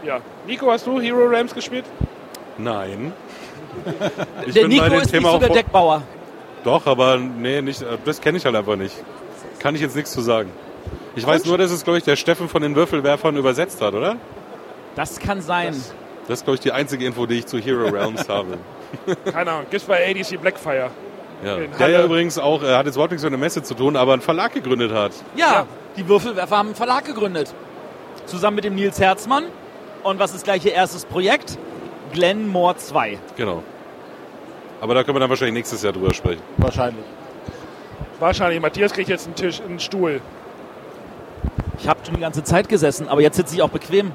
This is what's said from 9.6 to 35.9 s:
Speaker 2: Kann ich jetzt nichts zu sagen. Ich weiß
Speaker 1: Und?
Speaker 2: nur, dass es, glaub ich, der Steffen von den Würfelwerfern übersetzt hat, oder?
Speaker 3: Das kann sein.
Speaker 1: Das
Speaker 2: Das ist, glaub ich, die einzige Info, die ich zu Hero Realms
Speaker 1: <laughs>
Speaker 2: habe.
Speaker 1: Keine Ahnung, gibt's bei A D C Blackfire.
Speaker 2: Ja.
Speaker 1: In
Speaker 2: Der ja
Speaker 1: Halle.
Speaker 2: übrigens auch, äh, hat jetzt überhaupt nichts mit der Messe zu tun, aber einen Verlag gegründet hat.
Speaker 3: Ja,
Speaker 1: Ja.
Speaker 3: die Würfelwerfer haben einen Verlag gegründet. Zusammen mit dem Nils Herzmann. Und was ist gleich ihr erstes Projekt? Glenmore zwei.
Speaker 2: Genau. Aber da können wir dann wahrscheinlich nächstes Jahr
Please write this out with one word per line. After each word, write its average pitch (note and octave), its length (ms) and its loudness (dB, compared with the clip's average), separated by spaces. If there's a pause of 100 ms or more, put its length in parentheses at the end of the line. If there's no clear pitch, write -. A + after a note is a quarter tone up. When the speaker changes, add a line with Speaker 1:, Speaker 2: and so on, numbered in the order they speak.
Speaker 2:
Kann C#3+ 140 4
ich D3 60 -2
jetzt C#3 160 -2
nichts D3 160 -4
zu C3+ 80 -4
sagen. A2+ 300 0 (640)
Ich A2+ 120 -6
weiß D#3+ 160 4
Speaker 1:
Und? D#3+ 60 -2
Speaker 2:
nur, F3 100 2
dass F#3 120 4
es, E3+ 140 -4
glaub F3 120 2
ich, E3+ 80 0
der C#3+ 120 4
Steffen E3+ 320 0
von E3 140 2
den D3 120 0
Würfelwerfern D3 600 2
übersetzt C3+ 440 0
hat, G2+ 140 2
oder? E3+ 220 0 (800)
Speaker 3:
Das D3+ 240 -6
kann G3+ 220 -2
sein. F3 260 -2
Speaker 1:
Das C3 240 -8 (340)
Speaker 2:
Das B2 140 -2
ist, - 40 -18
glaub C#3 100 2
ich, C3 60 -2
die B2+ 120 0
einzige C3 320 -2
Info, A#2+ 220 -2
die A#2 120 0
ich A#2 80 -6
zu B2+ 120 -4
Hero A#2+ 300 0
Realms G2+ 400 -2
Speaker 1:
<laughs> - 0 -
Speaker 2:
habe. F#2+ 300 -2 (720)
Speaker 1:
Keine E3+ 220 -2
Ahnung, D3 180 -6
gibt's G3 160 -4
bei F#3 240 2
A - 20 0
D F#3+ 100 -4
C F3+ 160 -6
Blackfire. D3 520 0 (540)
Speaker 2:
Ja. G3 120 -2
Speaker 1:
In D#3 220 -4
Speaker 2:
Der C3+ 100 6
ja E3+ 100 8
Speaker 1:
Halle. F3 80 8
Speaker 2:
übrigens E3 320 2
auch, D3 260 2
äh, C3 100 6
hat C#3 120 6
jetzt C3 100 -2
überhaupt D#3 160 2
nichts D#3 120 -4
mit D3 80 0
der C3 60 -2
Messe D3 240 -2
zu - 120 -8
tun, C#3 220 2
aber C3 180 6
einen B2+ 80 0
Verlag F3+ 320 0
gegründet B2 380 0
hat. G#2 200 2 (240)
Speaker 3:
Ja, D4+ 160 6
Speaker 1:
Ja. G3+ 140 4 (300)
Speaker 3:
die F#3 120 -8
Würfelwerfer G3+ 480 2
haben G#3 120 2
einen G#3+ 80 -10
Verlag B3 280 0
gegründet. G3+ 500 -4 (720)
Zusammen G3+ 300 0
mit G3+ 80 -4
dem G3+ 100 -2
Nils G3 240 -2
Herzmann. G3 460 2 (580)
Und G3 160 -2
was F#3+ 160 0
ist F3 100 -12
gleich F#3+ 200 0
ihr G3 80 4
erstes F3 320 0
Projekt? G3 540 0 (540)
Glenmore F3+ 640 2
zwei. A2+ 420 -2 (180)
Speaker 2:
Genau. F#2 260 -2 (1160)
Aber A2+ 140 0
da B2+ 80 6
können C#3 140 0
wir C3+ 40 4
dann C3 80 4
wahrscheinlich B2 280 0
nächstes A2+ 260 -6
Jahr G2+ 100 0